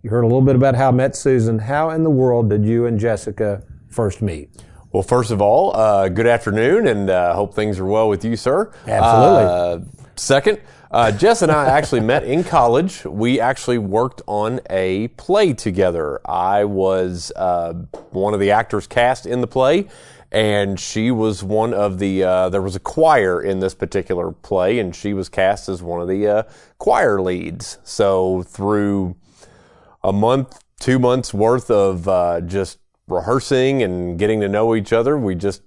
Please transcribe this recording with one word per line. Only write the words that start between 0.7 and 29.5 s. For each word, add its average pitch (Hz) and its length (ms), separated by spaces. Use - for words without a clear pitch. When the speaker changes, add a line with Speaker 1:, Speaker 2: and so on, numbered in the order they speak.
Speaker 1:
how 135 140
I - 20
met 131 240
Susan. 113 440
How 143 300
in 160 140
the 160 60
world 123 400
did 104 160
you 117 200
and 117 140
Jessica 104 640
first 107 340
meet? 80 280
Speaker 2:
Well, 95 120
first 123 280
of 101 100
all, 127 340
uh, 101 340
good 107 180
afternoon, 120 600
and, 101 220
uh, 90 240
hope 98 200
things 107 260
are 92 60
well 107 240
with 101 160
you, 117 100
sir. 160 360
Speaker 1:
Absolutely. 110 560
Speaker 2:
Uh, 87 360
second, 170 440
uh, 113 220
Jess 202 300
and 160 100
I 151 160
actually 135 340
met 120 220
in 160 220
college. 143 600
We 113 360
actually 123 360
worked 110 480
on 107 440
a 95 400
play 196 420
together. 87 760
I 92 380
was, 95 720
uh, 87 380
one 101 220
of 101 60
the 98 120
actors 104 360
cast 123 380
in 123 160
the 123 60
play, 147 400
and 101 480
she 110 300
was 110 340
one 107 300
of 98 240
the, 95 260
uh, 92 260
there 95 120
was 92 140
a 95 40
choir 123 640
in 95 180
this 95 160
particular 87 560
play, 95 480
and 90 160
she 104 180
was 95 160
cast 98 400
as 90 140
one 87 180
of 87 60
the, 98 200
uh, 104 160
choir 139 420
leads. 90 600
So 92 600
through 101 720